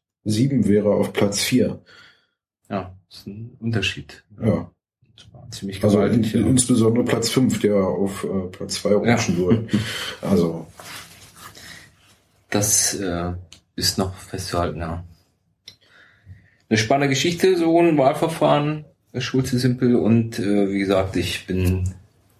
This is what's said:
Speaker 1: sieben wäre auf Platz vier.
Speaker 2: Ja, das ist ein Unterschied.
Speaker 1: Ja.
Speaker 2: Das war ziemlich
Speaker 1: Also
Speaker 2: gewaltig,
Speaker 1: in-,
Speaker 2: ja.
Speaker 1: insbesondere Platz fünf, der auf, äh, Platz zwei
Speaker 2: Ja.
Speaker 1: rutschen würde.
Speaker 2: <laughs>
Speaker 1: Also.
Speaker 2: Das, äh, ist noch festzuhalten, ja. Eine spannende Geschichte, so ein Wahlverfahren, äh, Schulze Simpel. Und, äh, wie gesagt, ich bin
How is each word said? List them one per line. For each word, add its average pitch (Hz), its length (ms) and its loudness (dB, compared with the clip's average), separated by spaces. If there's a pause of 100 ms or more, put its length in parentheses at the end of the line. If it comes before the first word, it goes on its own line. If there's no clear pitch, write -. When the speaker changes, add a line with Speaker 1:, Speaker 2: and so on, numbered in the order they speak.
(260)
Speaker 1:
sieben 110 420 2
wäre 101 260 4
auf 98 200 0
Platz - 260 0
vier. - 420 0 (880)
Speaker 2:
Ja, 92 280 -8 (120)
das - 100 -20
ist - 80 -18
ein 110 340 -16
Unterschied. - 640 -6 (180)
Speaker 1:
Ja. 101 260 0 (460)
Speaker 2:
Das - 180 -20
war - 160 -20
ziemlich - 340 -8
Speaker 1:
Also 104 140 4
Speaker 2:
gewaltig, 107 380 2
Speaker 1:
in-, 117 60 2
Speaker 2:
ja. - 60 2
Speaker 1:
insbesondere 120 560 2
Platz - 260 -2
fünf, 117 300 2
der 104 180 2
auf, 95 460 -2
äh, 95 280 -4
Platz - 240 -10
zwei - 160 -2
Speaker 2:
Ja. 107 240 2
Speaker 1:
rutschen 95 220 -2
würde. 92 300 0 (280)
Speaker 2:
<laughs> - 260 -10
Speaker 1:
Also. 82 460 0 (1800)
Speaker 2:
Das, - 420 0
äh, 87 400 -4 (420)
ist - 220 -4
noch 92 180 -2
festzuhalten, 87 640 -6
ja. 85 240 -8 (1700)
Eine 110 80 4
spannende 139 320 2
Geschichte, 175 480 2
so 165 220 2
ein 170 180 4
Wahlverfahren, 151 880 2 (260)
äh, 127 100 -6
Schulze 131 360 0
Simpel. 123 380 2
Und, 113 420 2
äh, 101 340 0
wie 98 80 -2
gesagt, 95 360 0
ich - 320 -4
bin 92 460 0 (460)